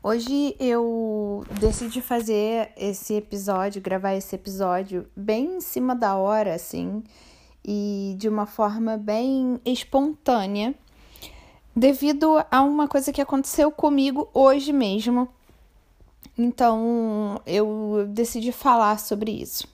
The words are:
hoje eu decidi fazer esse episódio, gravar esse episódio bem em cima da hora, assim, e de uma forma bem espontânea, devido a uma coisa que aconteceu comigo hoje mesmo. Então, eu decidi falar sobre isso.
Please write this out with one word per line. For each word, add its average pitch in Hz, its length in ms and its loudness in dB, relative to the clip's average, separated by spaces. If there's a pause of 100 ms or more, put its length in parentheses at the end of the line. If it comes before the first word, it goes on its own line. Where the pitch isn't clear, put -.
hoje 247 560 0
eu 233 600 0 (400)
decidi 226 420 0
fazer 220 760 0
esse 202 360 -6
episódio, 202 680 -4
gravar 190 320 -2
esse 196 220 -6
episódio 190 800 -4
bem 226 420 -2
em 349 40 -6
cima 254 340 -2
da 208 200 0
hora, 196 380 2
assim, 180 500 -6 (640)
e 202 520 -4
de 214 120 -2
uma 214 160 0
forma 220 520 -2
bem 247 680 0
espontânea, 247 1080 0 (1000)
devido 285 760 4
a 262 120 6
uma 294 260 4
coisa 277 240 0
que 277 100 -2
aconteceu 285 500 2
comigo 285 600 2
hoje 277 380 6
mesmo. 240 560 0 (1080)
Então, 226 1080 0
eu 208 640 -2
decidi 233 420 -4
falar 220 480 2
sobre 214 320 -4
isso. - 420 -8